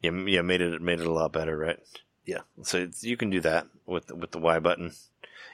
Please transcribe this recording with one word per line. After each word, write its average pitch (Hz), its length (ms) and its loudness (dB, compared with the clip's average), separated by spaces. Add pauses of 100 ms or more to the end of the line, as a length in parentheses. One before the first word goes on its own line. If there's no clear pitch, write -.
Yeah, 85 100 2
m-, 92 160 -4
yeah, 92 160 6
made 90 180 4
it, 85 200 0
made 87 180 2
it 82 80 -2
a 82 40 2
lot 80 220 2
better, 80 240 -2
right? 80 220 -2 (460)
Yeah, 90 160 -6 (200)
so - 180 -2
it's, 90 240 -6
you 117 140 -4
can 110 120 -2
do 92 120 2
that 80 260 2 (180)
with, - 260 -6
with 82 200 -10
the 82 80 -8
Y 82 200 4
button. 85 320 0 (640)